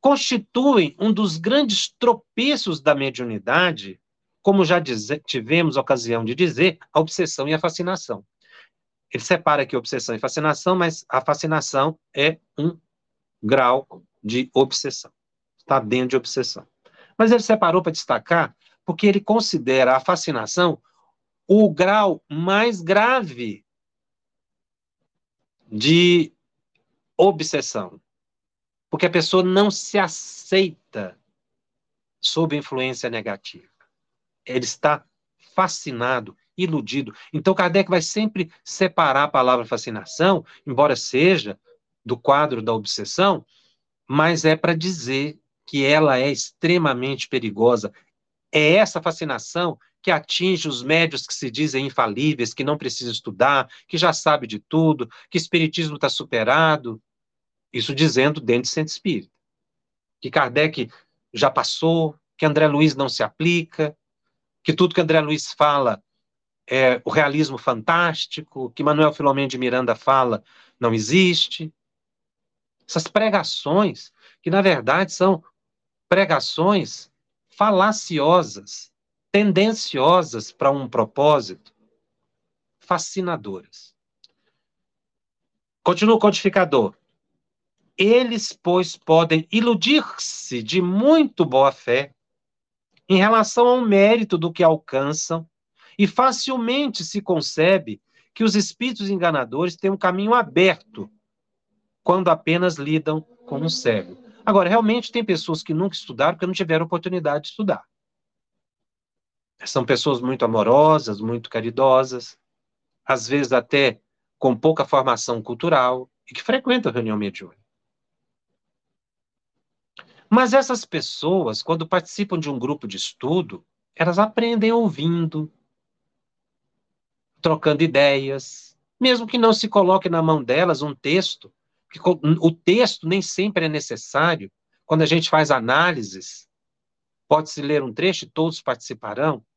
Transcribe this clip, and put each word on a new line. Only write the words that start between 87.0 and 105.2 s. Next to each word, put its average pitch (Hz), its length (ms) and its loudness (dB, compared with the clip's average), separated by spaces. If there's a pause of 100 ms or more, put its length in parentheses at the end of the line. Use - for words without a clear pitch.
"Eles, 226 520 2
pois, 175 460 -2
podem 160 560 2
iludir-se 220 1080 -2
de 139 180 -2
muito 220 640 2
boa 135 260 4
fé 135 440 -4 (920)
em 190 120 4
relação 226 500 4
ao 247 140 4
mérito 208 560 4
do 165 120 -2
que 170 120 -2
alcançam, 156 840 0 (520)
e 202 80 4
facilmente 254 1000 -2
se 202 160 -8
concebe 165 800 0 (320)
que - 100 -4
os 208 140 2
espíritos 208 540 -4
enganadores 165 640 -2
têm 196 140 -2
um 196 80 -4
caminho 196 340 -2
aberto 170 800 0 (920)
quando 180 280 2
apenas 165 460 0
lidam 156 440 -2
com - 380 -14
um 160 100 -4
cego." 110 480 -4 (300)
Agora, 185 240 2
realmente 220 420 0
tem 240 100 -2